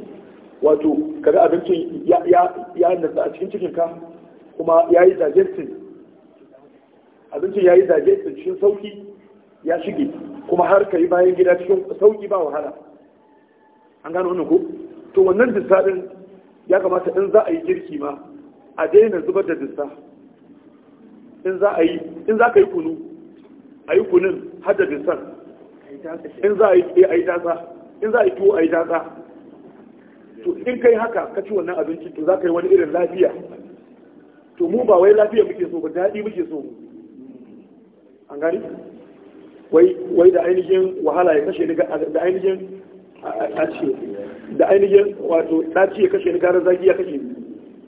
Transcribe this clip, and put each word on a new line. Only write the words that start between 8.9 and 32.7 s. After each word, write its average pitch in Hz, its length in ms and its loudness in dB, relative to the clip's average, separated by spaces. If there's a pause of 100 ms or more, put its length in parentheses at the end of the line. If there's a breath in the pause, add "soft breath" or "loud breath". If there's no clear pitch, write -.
ya 214 200 -2
shige, 202 240 -4 (420)
kuma 175 180 2
har 202 220 4
ka 185 80 -2
yi 170 100 2
bayan 180 280 2
gida 180 220 4
cikin 185 260 -2 (160)
sauki 208 280 2
ba 202 120 -2
wahala. 147 340 -6 (1300)
An 160 80 -12
gano 175 160 -2
wannan 175 180 -4
ko? 160 120 4 (540)
To 190 100 6
wannan 208 300 2
dissa 190 300 2
ɗin 185 200 -2 (640)
ya 185 120 2
kamata 185 360 -2
in 196 160 -2
za 214 140 4
a 180 60 -6
yi 160 160 -2
girki 156 320 -6
ma, 143 180 -10 (600)
a - 100 0
daina 208 340 4
zubar 190 240 -2
da 165 100 -4
dissa. 139 340 -8 (1600)
In 185 140 -6
za 202 180 2
a 165 60 4
yi, 170 160 0 (280)
in 220 100 0
za 240 160 4
ka 202 60 6
yi 185 60 8
kunu, 165 320 -6 (920)
a 160 80 0
yi 214 160 4
kunun 180 380 0 (120)
har - 140 0
da 190 100 2
dissan. 143 340 -4 (1200)
In 202 140 2
za 208 100 4
a 185 80 4
yi, 175 80 6 (140)
eh, 185 120 8
a 165 60 -2
yi 170 100 0
tasa. 170 420 -4 (340)
In 214 100 -4
za 240 80 2
a 196 60 2
yi 185 60 0
tuwo, 196 260 2
a 165 40 2
yi 160 80 0
tasa. 165 340 -2 (1400)
To - 120 -4
in 247 240 -8
kai 233 160 6
haka, 190 400 -4
ka 196 60 -4
ci 196 120 -12
wannan 175 260 -4
abinci, 160 360 -8
to 156 100 -8
za 185 120 2
ka - 60 -6
yi 175 60 0
wani 170 200 -2
irin 175 220 4